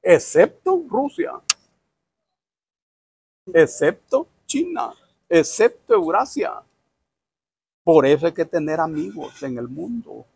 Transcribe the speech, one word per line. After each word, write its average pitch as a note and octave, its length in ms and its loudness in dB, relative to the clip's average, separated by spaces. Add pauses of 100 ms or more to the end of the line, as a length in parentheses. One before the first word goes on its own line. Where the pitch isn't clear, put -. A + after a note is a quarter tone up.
excepto F#3 880 2
Rusia, A#3+ 440 -4 (2250)
excepto E3 760 0 (180)
China, D4+ 480 -6 (340)
excepto G#3+ 680 2
Eurasia. G3 680 -2 (1200)
Por D#3 220 6
eso C#3+ 200 2
hay E3 60 -2
que E3+ 120 -4
tener D#3 360 -4
amigos D#3+ 640 -8
en C3 160 -8
el A#2+ 100 -10
mundo. D#3 560 -12 (120)